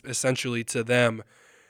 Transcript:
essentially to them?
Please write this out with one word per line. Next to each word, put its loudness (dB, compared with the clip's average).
essentially -2
to -4
them? 2